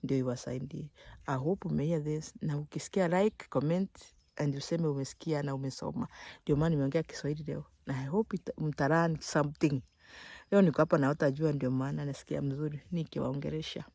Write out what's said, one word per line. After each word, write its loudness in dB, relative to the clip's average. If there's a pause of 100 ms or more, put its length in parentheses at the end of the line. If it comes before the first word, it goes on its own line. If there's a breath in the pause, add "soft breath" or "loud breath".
ndio 2
iwasaidie. -4 (360 loud breath)
I -2
hope -2
ume 0
hear 0
this. -4
Na -2
ukisikia, -2 (140)
like, 0
comment, 0 (460)
and 0
useme 0
umesikia -2
na -2
umesoma. -6 (340 loud breath)
Ndio 4
maana 4
nimeongea 2
Kiswahili -6
leo. -6 (220)
Na -2
I -6
hope 0
it-, -6
mta 0
learn 4
something. 0 (680 loud breath)
Leo 8
niko 6
hapa 4
na 6
utajua, 2
ndio 0
maana 0
nasikia -6
mzuri -2 (120)
nikiwaongelesha. -4 (100)